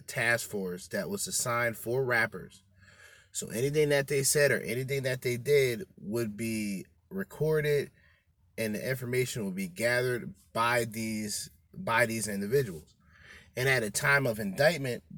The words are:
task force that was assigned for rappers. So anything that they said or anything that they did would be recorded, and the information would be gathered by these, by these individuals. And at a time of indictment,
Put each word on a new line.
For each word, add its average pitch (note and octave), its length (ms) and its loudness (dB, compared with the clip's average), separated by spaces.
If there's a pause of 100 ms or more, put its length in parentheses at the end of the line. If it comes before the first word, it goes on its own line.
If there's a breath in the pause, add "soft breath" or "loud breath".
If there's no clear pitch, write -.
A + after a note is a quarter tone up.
task A#2 440 0
force F#2 400 -6
that G2 200 -2
was G2 180 -4
assigned A#2 500 0
for B2+ 260 -2
rappers. A2 600 -2 (680 soft breath)
So - 160 -6
anything C#3+ 420 2
that C#3 180 2
they C#3 160 0
said C#3+ 280 4
or G#2+ 80 2
anything C3 440 -2
that C3 180 -2
they A#2+ 160 0
did B2+ 480 4 (160)
would G#2+ 340 -2
be G#2+ 500 -4 (240)
recorded, D3 800 0 (640 soft breath)
and G#2+ 180 -2
the F2+ 140 -4
information B2+ 560 -2
would F#2 100 -4
be F#2+ 140 -4
gathered A#2+ 640 0 (180)
by A#2 340 2
these, A2 640 -6 (240)
by A#2 320 2
these A2 220 -2
individuals. G2+ 680 -2 (600 loud breath)
And B2+ 140 2
at B2+ 140 4
a G#2 60 -2
time C#3+ 380 2
of A2 120 0
indictment, B2+ 640 2 (140)